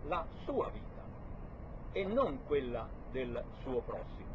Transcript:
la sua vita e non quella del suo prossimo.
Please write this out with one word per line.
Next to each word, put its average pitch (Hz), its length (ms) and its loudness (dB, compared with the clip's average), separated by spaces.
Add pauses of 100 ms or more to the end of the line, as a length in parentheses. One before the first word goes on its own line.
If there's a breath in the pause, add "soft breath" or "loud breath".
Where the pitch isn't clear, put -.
la 170 220 2 (180)
sua 277 260 4
vita - 340 -6 (880)
e 190 140 2
non 202 400 4
quella 120 420 2 (240)
del 123 320 0 (180)
suo 127 200 2
prossimo. - 540 -4